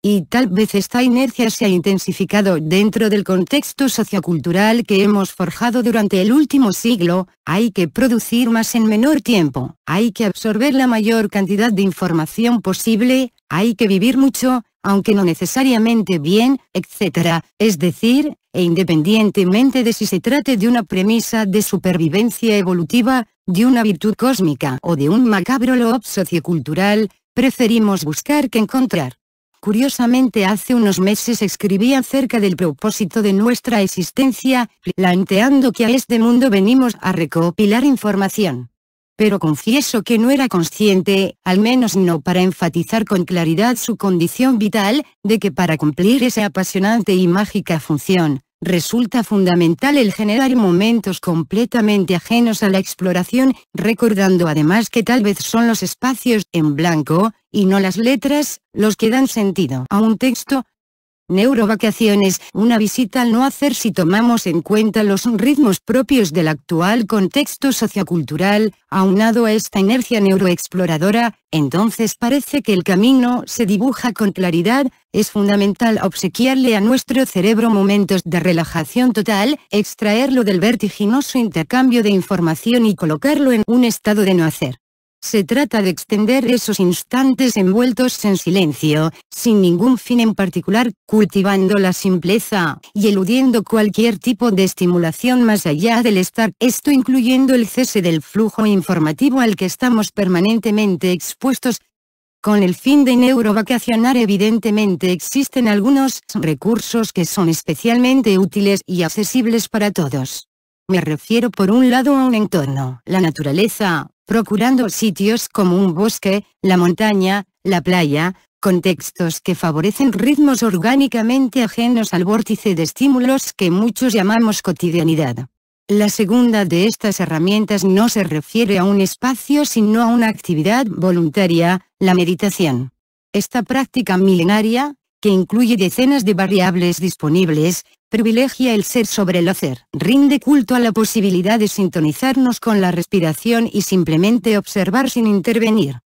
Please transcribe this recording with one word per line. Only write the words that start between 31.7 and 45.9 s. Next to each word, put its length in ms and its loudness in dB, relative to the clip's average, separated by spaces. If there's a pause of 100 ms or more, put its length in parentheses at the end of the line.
acerca 440 -2
del 160 0
propósito 680 -2
de 100 2
nuestra 480 0
existencia, 880 -2 (260)
planteando 760 2
que 120 -2
a 60 2
este 300 0
mundo 320 4
venimos 500 2
a 100 -2
recopilar 720 0
información. 840 -2 (480)
Pero 220 2
confieso 640 -2
que 160 0
no 100 2
era 180 0
consciente, 960 0
al 160 2
menos 380 2
no 240 0
para 220 0
enfatizar 600 -2
con 220 -2
claridad 520 0
su 200 -6
condición 640 0
vital, 440 0 (200)
de 160 2
que 120 -2
para 240 0
cumplir 480 2